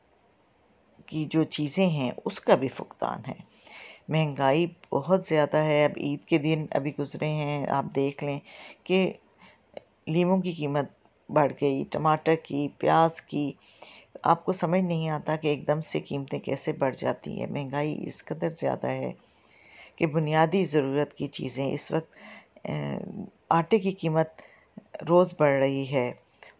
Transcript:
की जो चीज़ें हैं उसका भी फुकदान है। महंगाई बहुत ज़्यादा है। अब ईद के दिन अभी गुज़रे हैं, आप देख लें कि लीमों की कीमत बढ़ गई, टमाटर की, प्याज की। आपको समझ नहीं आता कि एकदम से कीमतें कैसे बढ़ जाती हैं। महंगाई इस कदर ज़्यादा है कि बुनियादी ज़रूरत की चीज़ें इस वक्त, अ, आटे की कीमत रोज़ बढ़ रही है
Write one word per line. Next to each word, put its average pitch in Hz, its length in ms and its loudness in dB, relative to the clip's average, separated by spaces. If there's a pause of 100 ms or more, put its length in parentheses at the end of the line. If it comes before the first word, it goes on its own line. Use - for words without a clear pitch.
(1080)
की 156 160 -4
जो 160 180 2
चीज़ें 156 460 0
हैं 139 260 -2 (100)
उसका - 300 4
भी 131 120 2
फुकदान - 600 -6
है। - 100 -10 (720)
महंगाई 151 640 2 (160)
बहुत 185 360 2
ज़्यादा 151 320 2
है। 151 300 4
अब - 80 -8
ईद 143 220 -4 (100)
के 165 80 4
दिन 156 380 0
अभी 139 160 -2
गुज़रे 147 360 -6
हैं, 147 400 -2
आप 139 180 0
देख 139 380 -2
लें 143 180 -4 (440)
कि 185 300 2 (920)
लीमों 180 320 4
की 175 120 -4
कीमत 147 420 -2 (360)
बढ़ 139 200 4
गई, 139 320 0
टमाटर 156 520 2
की, 143 320 -4
प्याज 160 520 2
की। 147 360 -6 (680)
आपको 170 280 2
समझ 185 300 0
नहीं 165 260 -2
आता 156 260 -2
कि 156 140 -2
एकदम 147 320 0
से - 180 -4
कीमतें 139 400 -6
कैसे - 340 -4
बढ़ 135 220 -2
जाती - 440 -4
हैं। - 120 -6
महंगाई 143 420 -4
इस - 280 -8
कदर 165 280 -4
ज़्यादा 131 380 -4
है 131 280 -4 (840)
कि 170 80 0
बुनियादी 160 600 2
ज़रूरत 147 480 0
की 143 140 -6
चीज़ें 131 440 -6
इस 147 200 -4
वक्त, 160 180 -4 (600)
अ, - 840 -4
आटे 165 240 2
की 185 120 -2
कीमत 160 460 0 (680)
रोज़ 175 360 6
बढ़ 139 200 6
रही 135 260 2
है 123 340 -2 (400)